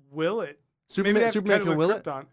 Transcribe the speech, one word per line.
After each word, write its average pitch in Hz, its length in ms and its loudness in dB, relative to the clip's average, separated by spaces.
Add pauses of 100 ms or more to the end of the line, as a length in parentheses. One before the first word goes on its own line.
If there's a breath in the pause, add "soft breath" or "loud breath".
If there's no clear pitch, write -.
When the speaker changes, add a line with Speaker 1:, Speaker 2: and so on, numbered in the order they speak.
(100)
Speaker 1:
will 165 320 -2
it. 147 180 -14 (280)
Speaker 2:
Superman, 196 260 0
Speaker 1:
Maybe 214 60 4
they 233 40 4
have 226 80 2
to 214 80 -2
Speaker 2:
Superman 202 180 2
Speaker 1:
cut 208 40 -2
it 170 80 -2
Speaker 2:
can 156 80 0
Speaker 1:
with 165 100 2
Speaker 2:
will 214 80 0
it? - 80 -12
Speaker 1:
krypton-, 143 280 -10